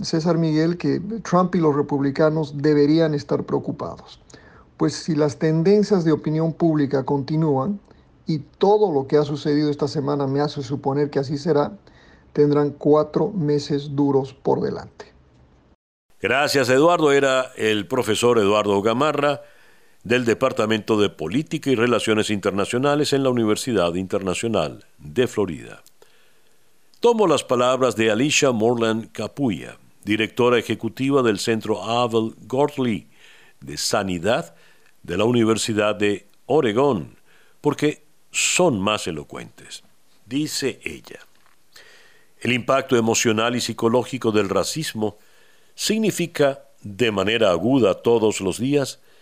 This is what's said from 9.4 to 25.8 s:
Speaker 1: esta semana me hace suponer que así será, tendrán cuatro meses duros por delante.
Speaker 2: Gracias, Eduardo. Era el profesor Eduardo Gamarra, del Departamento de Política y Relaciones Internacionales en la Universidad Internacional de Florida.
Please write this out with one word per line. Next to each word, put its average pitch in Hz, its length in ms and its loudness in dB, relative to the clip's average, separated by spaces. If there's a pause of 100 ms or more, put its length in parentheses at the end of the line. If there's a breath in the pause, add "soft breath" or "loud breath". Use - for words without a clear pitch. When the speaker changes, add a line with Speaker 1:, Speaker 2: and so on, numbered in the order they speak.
Speaker 1:
esta 147 160 -2
semana 139 400 -2
me 139 140 -2
hace 143 220 -4
suponer 143 480 -2
que 139 100 -2
así 139 180 -6
será, 147 400 0 (540 soft breath)
tendrán 147 380 2
cuatro 151 600 2
meses 147 640 -2
duros 139 400 0
por - 260 -2
delante. - 520 -10 (1080)
Speaker 2:
Gracias, 131 480 2
Eduardo. 151 440 4
Era 131 440 2
el 107 300 0
profesor 117 520 2
Eduardo 101 440 4
Gamarra, 143 600 0 (600 soft breath)
del 120 240 0
Departamento 110 720 0
de 98 80 2
Política 135 600 -4
y 127 60 4
Relaciones 110 520 2
Internacionales 113 840 -2
en 139 80 0
la 131 80 2
Universidad 107 640 0
Internacional 92 880 -4 (140)
de 120 280 -2
Florida. 67 560 -6 (1160 soft breath)